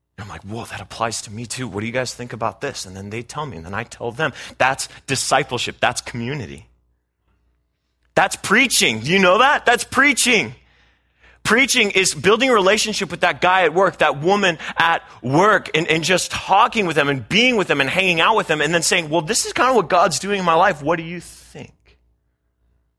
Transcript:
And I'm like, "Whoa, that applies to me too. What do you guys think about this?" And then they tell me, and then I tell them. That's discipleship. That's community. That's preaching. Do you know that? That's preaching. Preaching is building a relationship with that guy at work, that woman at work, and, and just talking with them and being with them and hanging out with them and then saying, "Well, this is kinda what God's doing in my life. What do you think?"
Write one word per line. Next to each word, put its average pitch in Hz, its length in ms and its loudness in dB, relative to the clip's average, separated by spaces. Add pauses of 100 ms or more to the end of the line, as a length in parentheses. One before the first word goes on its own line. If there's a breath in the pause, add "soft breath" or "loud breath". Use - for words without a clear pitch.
(160)
And - 60 -16
I'm 104 60 -16
like, 82 140 -16
"Whoa, 107 220 -10
that 104 160 -14
applies 113 420 -6
to 113 80 -16
me 113 140 -10
too. 127 220 -10
What 98 140 -8
do 110 40 -6
you 117 60 -6
guys 123 220 -6
think 123 200 -14
about 110 280 -6
this?" - 260 -10
And 92 80 -16
then 101 160 -12
they 113 100 -8
tell 147 240 -12
me, 110 120 -14
and 82 100 -14
then 92 80 -12
I 110 80 -6
tell - 280 -10
them. 143 220 -4 (240 loud breath)
That's 131 320 0 (160 loud breath)
discipleship. 135 720 -2
That's 120 220 0
community. 117 680 -10 (1500)
That's 185 200 2
preaching. 190 680 2
Do 135 100 -2
you 294 80 4
know 185 200 6
that? 269 260 2
That's 233 180 2
preaching. 240 720 2 (880 soft breath)
Preaching 233 480 2
is 190 240 0
building 214 340 2
a 254 40 4
relationship 202 580 0
with 175 100 -6
that 165 180 0
guy 185 260 4
at 151 100 2
work, 185 240 2
that 143 200 2
woman 185 380 2 (200 loud breath)
at 165 260 2 (180 loud breath)
work, 175 540 2
and, 156 120 2
and 160 160 0
just 175 280 0
talking 214 560 0
with 156 80 -4
them 143 120 2
and 135 220 -4
being 240 260 2
with 190 120 0
them 143 140 0
and 135 60 0
hanging 175 320 0
out 190 160 4
with 202 120 0
them 156 140 0
and 151 120 0
then 170 80 2
saying, 170 280 0
"Well, 165 120 0
this 165 240 -4
is 415 80 -10
kinda 262 200 2
what 196 160 2
God's 180 280 2
doing 202 220 -4
in 185 60 -4
my 170 100 4
life. 170 260 2
What 156 140 0
do 170 80 -10
you 175 160 -12
think?" - 540 -20 (1300)